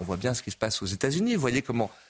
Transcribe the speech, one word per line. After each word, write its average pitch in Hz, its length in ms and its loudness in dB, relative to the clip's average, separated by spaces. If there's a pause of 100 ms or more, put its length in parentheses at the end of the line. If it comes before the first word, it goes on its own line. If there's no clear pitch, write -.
on 92 40 -6
voit 90 120 0
bien 123 180 0
ce - 80 -2
qui - 80 -8
se - 60 -6
passe - 260 -4
aux 101 40 -2
États-Unis. 147 480 2
Vous 196 60 2
voyez 131 220 2
comment 117 280 -2 (200)